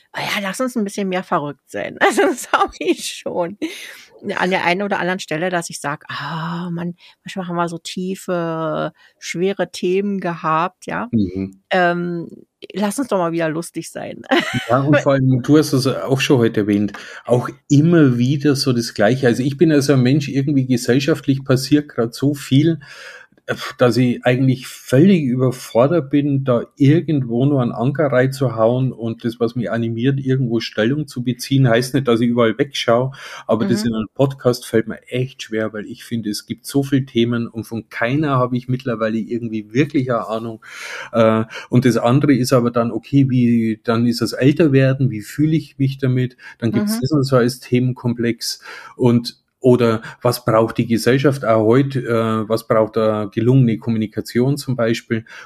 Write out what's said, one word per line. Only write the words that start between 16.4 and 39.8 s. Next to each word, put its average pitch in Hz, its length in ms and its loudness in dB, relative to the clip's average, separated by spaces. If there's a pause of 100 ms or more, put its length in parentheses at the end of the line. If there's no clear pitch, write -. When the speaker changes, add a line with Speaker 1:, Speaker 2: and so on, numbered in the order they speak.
Speaker 2:
erwähnt, 101 320 0 (340)
auch 127 220 2 (200)
immer 147 500 6
wieder 135 380 2
so 135 160 0
das 117 220 -2
Gleiche. 127 320 2
Also 120 160 2
ich 139 140 -2
bin 165 140 4
ja 143 100 4
so 143 120 2
ein 131 100 4
Mensch, 135 260 2
irgendwie 135 380 0
gesellschaftlich 135 800 0
passiert 147 440 2
grad 117 260 -4
so 143 200 0
viel, 151 460 2 (1000)
dass 120 180 4
ich 123 300 2
eigentlich 131 400 2
völlig 165 580 4
überfordert 131 840 0
bin, 139 340 2
da 120 200 0 (120)
irgendwo 135 720 2
nur 139 160 2
einen 120 100 -2
Anker 139 360 -2
reinzuhauen 127 840 2
und 113 320 -8
das, 117 160 -4
was 117 160 -2
mich 101 140 -4
animiert, 117 500 -2
irgendwo 131 400 0
Stellung 139 460 -2
zu 123 180 -10
beziehen, 131 420 0
heißt 123 280 -2
nicht, 135 140 0
dass 113 120 2
ich 120 80 0
überall 117 300 0
wegschaue, 123 540 -2 (340)
aber 113 200 0
das 110 180 0
Speaker 1:
Mhm. 120 40 -2
Speaker 2:
in 113 60 -2
einem 107 180 -4
Podcast 135 540 -2
fällt 113 200 0
mir 101 220 -10
echt 127 360 -6
schwer, 110 280 -6
weil 104 140 -10
ich - 180 -16
finde, 110 240 -6
es 104 160 -8
gibt - 220 -12
so 139 160 0
viele 139 240 0
Themen 117 420 0
und 110 160 -10
von 110 240 -10
keiner 139 480 0
habe 123 200 0
ich 120 120 -6
mittlerweile 113 500 -2
irgendwie 110 540 -6
wirklich 131 380 0